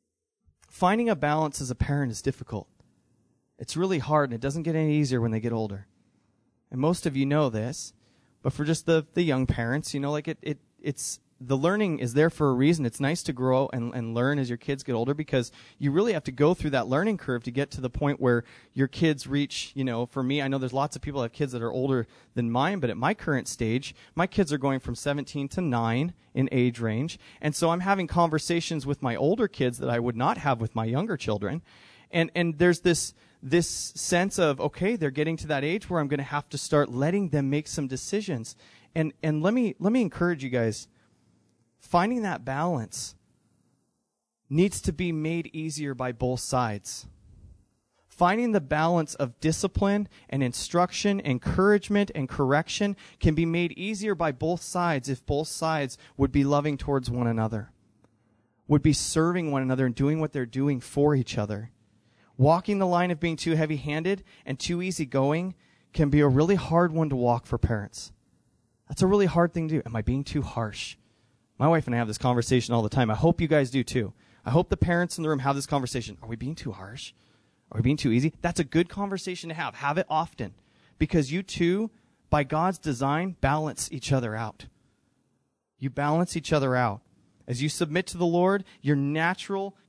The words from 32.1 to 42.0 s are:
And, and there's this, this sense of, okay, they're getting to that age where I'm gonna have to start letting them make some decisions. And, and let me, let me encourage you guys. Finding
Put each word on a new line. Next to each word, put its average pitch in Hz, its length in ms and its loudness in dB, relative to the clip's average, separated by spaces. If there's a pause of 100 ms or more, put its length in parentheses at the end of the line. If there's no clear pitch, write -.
And, 165 240 0
and 170 240 -2
there's 175 220 4
this, - 340 0 (260)
this 160 280 0
sense - 720 -2
of, 147 200 2
okay, 190 360 -2
they're 160 160 -2
getting 156 240 -2
to 156 120 -10
that 143 140 0
age 175 260 -4
where 175 120 0
I'm 143 80 0
gonna 143 160 -2
have 143 240 -6
to 143 100 -10
start 147 320 2
letting 165 380 0
them 139 200 0
make 147 200 -2
some 147 180 -4
decisions. 135 720 -6 (400)
And, 156 160 0 (100)
and 151 180 0
let 190 140 2
me, 233 240 0
let 202 140 2
me 254 80 4
encourage 175 420 0
you 131 80 -4
guys. 113 380 0 (920)
Finding 214 420 0